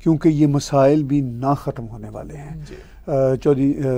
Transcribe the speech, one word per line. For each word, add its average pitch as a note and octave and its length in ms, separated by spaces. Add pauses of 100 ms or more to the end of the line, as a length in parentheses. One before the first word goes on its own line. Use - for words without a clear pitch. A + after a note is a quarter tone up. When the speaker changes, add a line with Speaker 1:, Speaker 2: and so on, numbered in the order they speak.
Speaker 1:
क्योंकि E3 260
ये D3+ 180
मसाइल C#3+ 560
भी C#3+ 180
ना C3 340
ख़त्म B2+ 280
होने A2 260
वाले G#2 240
हैं। D3+ 320
Speaker 2:
जी। - 80
Speaker 1:
अ, C3+ 640
चौधरी, C#3 380
अ, D3+ 80 (160)